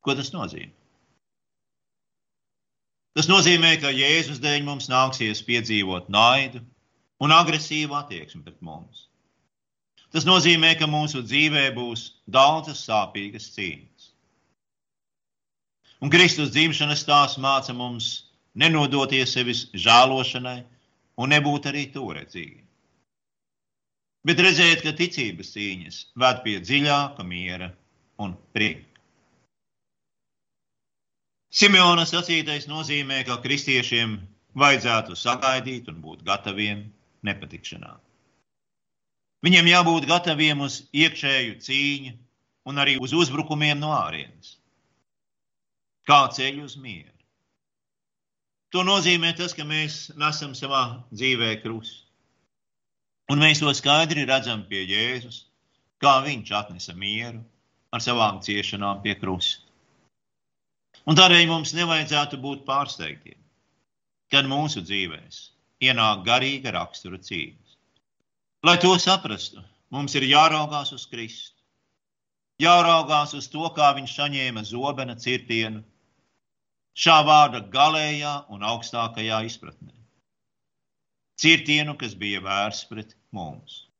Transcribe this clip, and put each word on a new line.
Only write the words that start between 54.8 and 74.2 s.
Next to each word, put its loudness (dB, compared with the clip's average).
Jēzus, -6
kā 6
viņš -8
atnesa -8
mieru -8
ar -6
savām 0
ciešanām -4
pie -4
krusta. -6
Un 6
tādēļ 8
mums -4
nevajadzētu -2
būt -10
pārsteigtiem, -6
kad 2
mūsu -4
dzīvēs -8
ienāk 2
garīga -2
rakstura -10
cīņas. -12
Lai 6
to 6
saprastu, -2
mums -6
ir 0
jāraugās 2
uz -16
Kristu, -16
jāraugās 4
uz -14
to, -8
kā 4
viņš -8
saņēma -6